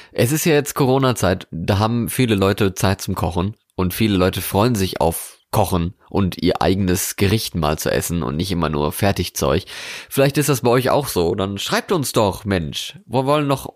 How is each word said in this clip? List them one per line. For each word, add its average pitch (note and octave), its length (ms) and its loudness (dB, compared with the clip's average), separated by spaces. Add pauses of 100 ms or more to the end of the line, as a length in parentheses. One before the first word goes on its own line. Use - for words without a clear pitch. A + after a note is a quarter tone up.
(140)
Es A#2+ 180 2
ist D#3 140 0
ja E3 80 4
jetzt D3 220 0
Corona-Zeit, B2+ 760 2
da F#2+ 260 -2
haben A2+ 320 0
viele A#2 260 0
Leute G2 380 2
Zeit F#2+ 280 -2
zum - 140 -6
Kochen F2+ 400 -2 (200)
und F2+ 180 -2
viele G#2+ 220 2
Leute F2+ 260 2
freuen A#2 340 2
sich F#2+ 260 -2
auf - 380 -2 (120)
Kochen F2 420 0 (160)
und F2+ 320 -2
ihr E2+ 200 0
eigenes F#2 560 0
Gericht G2+ 380 0
mal D#2 220 0
zu - 140 -2
essen - 320 -2
und C2 140 -4
nicht F#2 140 -2
immer E2+ 180 0
nur D2+ 240 -2
Fertigzeug. F2 680 0 (460)
Vielleicht C#3 280 2
ist C#3+ 100 2
das C#3+ 140 2
bei B2 80 2
euch A#2+ 200 4
auch C#3 200 0
so, F2+ 260 0
dann G2 220 -4
schreibt - 340 -2
uns D#3 220 -2
doch, G#2 320 0
Mensch. F2+ 520 -4 (100)
Wir B2+ 180 0
wollen D3 240 2
doch - 260 -4